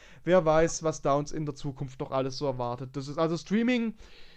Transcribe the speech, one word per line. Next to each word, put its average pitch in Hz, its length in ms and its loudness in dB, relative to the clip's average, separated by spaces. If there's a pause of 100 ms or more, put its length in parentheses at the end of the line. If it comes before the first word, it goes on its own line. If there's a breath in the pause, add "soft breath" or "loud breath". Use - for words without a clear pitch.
(240 loud breath)
Wer 170 220 6
weiß, 160 360 4
was 156 200 -2
da 143 100 2
uns 147 180 0
in 151 140 -4
der 143 120 -6
Zukunft 139 440 -8
noch 147 100 -8
alles 135 280 -2
so 147 80 -4
erwartet. 127 500 -4
Das 135 100 -6
ist, 147 120 -8
also 165 180 0
Streaming, 233 600 0 (400 loud breath)